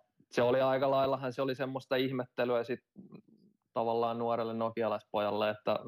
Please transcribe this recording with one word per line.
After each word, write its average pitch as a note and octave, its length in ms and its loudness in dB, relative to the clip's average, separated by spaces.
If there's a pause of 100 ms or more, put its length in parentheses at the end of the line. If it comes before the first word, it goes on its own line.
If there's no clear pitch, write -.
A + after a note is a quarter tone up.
(300)
se B2 120 2
oli B2 180 4
aika C3 300 2
laillahan, C3+ 420 0
se C#3 100 -4
oli C3+ 120 0
semmoista C3 420 -4
ihmettelyä B2+ 680 0
sit A#2+ 160 -6 (920)
tavallaan A#2 460 0
nuorelle A#2 360 -2
nokialaispojalle, G#2+ 960 0
että G#2+ 380 -2